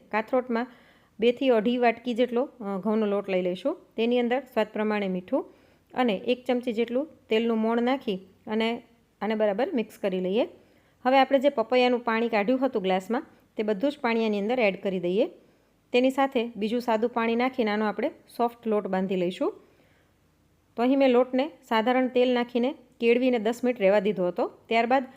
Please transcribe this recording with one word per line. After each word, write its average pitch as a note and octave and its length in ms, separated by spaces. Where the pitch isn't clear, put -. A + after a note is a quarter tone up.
કાથરોટમાં A#3+ 560
બે A#3 120
થી C4+ 180
અઢી A#3+ 280
વાટકી A#3+ 360
જેટલો, A#3+ 360
અ, G3+ 160
ઘઉંનો G#3+ 280
લોટ G3+ 240
લઈ F#3 120
લઈશું. F#3 360
તેની A#3+ 220
અંદર A#3+ 200
સ્વાદ A3 340
પ્રમાણે G#3+ 340
મીઠું F#3 380
અને B3 200
એક B3 320
ચમચી B3 280
જેટલું A#3+ 340
તેલનું A3+ 280
મોણ A3+ 240
નાખી A#3+ 380
અને A3+ 360
આને G#3+ 140
બરાબર G#3+ 380
મિક્સ A3+ 240
કરી F#3 220
લઈએ. G3 280
હવે C4 120
આપણે C4+ 220
જે C#4 100
પપૈયાનું B3 500
પાણી A#3 300
કાઢ્યું A#3 360
હતું A#3+ 160
ગ્લાસમાં, F#3+ 440
તે A3 60
બધું G#3+ 280
જ - 100
પાણી A3+ 240
આની G#3 140
અંદર A3+ 200
એડ F#3+ 220
કરી F#3+ 180
દઈએ. F#3 260
તેની B3+ 160
સાથે C4 460
બીજું A3 260
સાદું A3+ 280
પાણી A3+ 260
નાખીને B3+ 360
આનો G#3+ 140
આપણે G#3+ 260
સોફ્ટ A#3 300
લોટ G#3 200
બાંધી F#3+ 280
લઈશું. F#3 380
તો A#3 80
અહીં C4+ 160
મેં C4+ 100
લોટને B3+ 420
સાધારણ B3 440
તેલ B3 260
નાખીને A#3+ 420
કેળવીને B3 400
દસ A#3 240
મિનિટ B3 180
રહેવા G3 180
દીધો F#3+ 280
હતો. A#3 200
ત્યારબાદ A#3+ 560